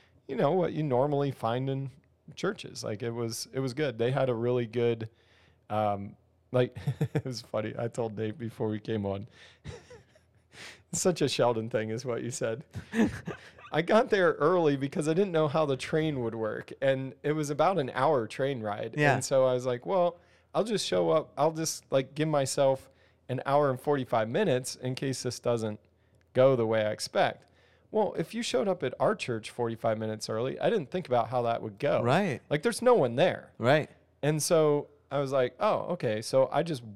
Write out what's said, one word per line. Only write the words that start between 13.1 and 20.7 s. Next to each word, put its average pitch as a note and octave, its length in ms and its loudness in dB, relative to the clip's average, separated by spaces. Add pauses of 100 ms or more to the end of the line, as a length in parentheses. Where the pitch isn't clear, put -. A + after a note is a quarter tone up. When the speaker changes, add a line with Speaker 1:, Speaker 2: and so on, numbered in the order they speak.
Speaker 1:
I D3 100 0
got G#3+ 280 4
there F3+ 300 4
early D#3 360 4
because C#3+ 320 -4
I D#3+ 60 2
didn't G3 160 2
know D#3 160 2
how D#3 180 2
the C#3 120 0
train D#3 480 -2
would A2+ 100 -4
work. A2+ 380 -6 (100)
And C3+ 400 0
it D3 100 -2
was D#3 180 -4
about D#3 280 2
an C3 160 -2
hour C3 320 2
train C3+ 340 -4
ride. G#2+ 380 -6
Speaker 2:
Yeah. C#3+ 160 6
Speaker 1:
And C3 100 0
so C3 220 4
I B2+ 80 4
was B2+ 120 -2
like, B2 200 -4
Well, F3 320 0 (340)
I'll F3 120 0
just G#3+ 200 -2